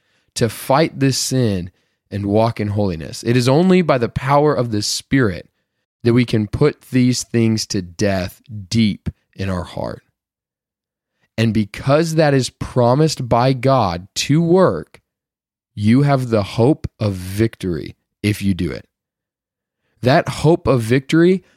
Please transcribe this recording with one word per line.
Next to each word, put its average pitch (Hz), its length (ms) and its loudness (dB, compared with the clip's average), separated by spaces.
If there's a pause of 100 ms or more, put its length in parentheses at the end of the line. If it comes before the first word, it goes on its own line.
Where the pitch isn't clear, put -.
(360)
to 120 120 0
fight 135 520 0
this 135 180 0
sin 104 540 -2 (380)
and 101 160 -6
walk 110 360 0
in 104 80 -4
holiness. 95 540 -4
It 120 120 0
is 123 140 2
only 185 320 4
by 151 160 0
the 117 100 -2
power 143 460 0
of 120 180 -2
the 104 100 -2
Spirit 107 680 -2 (540)
that 117 100 4
we 123 100 4
can 107 240 -2
put - 360 -2
these 127 400 0
things 113 440 0
to 104 140 -6
death 92 600 -4 (280)
deep 110 400 0 (260)
in 95 140 -6
our 90 140 -4
heart. - 380 -10 (1400)
And 113 160 2
because 147 640 0
that 151 180 2
is 127 160 0
promised 131 800 0
by 123 240 2
God 117 640 0
to 151 260 0
work, 165 600 0 (760)
you 110 280 4
have 131 260 0
the 107 140 0
hope 120 540 0
of 107 160 -2
victory 92 840 -6 (260)
if 104 180 0
you 98 120 0
do 85 180 -4
it. 55 160 -12 (1120)
That 139 280 2
hope 160 360 0
of 127 160 2
victory, 160 640 2 (140)